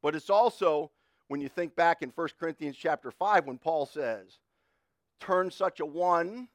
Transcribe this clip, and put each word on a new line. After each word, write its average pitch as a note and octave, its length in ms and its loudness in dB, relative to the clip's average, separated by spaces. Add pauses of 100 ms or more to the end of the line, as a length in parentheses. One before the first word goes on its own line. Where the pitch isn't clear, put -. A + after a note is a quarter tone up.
But D3+ 120 0
it's D#3 160 -6
also, F#3+ 640 2 (340)
when C#3+ 140 -6
you C#3 80 -6
think F3 260 -6
back E3+ 280 2
in B2+ 100 -10
First E3 260 -6
Corinthians D3+ 380 -6
chapter - 340 -4
five, F#3 360 2
when B2+ 120 -8
Paul D#3 280 -2
says, A2+ 520 -6 (800)
"Turn F#3 320 0
such F#3 300 -4
a D3+ 60 -4
one F3 680 -2